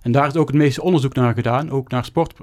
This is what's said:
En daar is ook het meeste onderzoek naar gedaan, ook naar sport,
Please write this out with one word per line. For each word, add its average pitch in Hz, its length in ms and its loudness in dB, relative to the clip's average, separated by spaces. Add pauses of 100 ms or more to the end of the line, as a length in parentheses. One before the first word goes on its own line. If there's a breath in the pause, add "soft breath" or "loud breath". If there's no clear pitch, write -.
En 123 100 -2
daar 139 160 2
is 139 80 -6
ook 160 120 2
het 135 100 0
meeste 147 240 2
onderzoek 151 320 0
naar 123 200 2
gedaan, 120 360 -2
ook 135 200 -6
naar 123 160 -4
sport, - 380 -4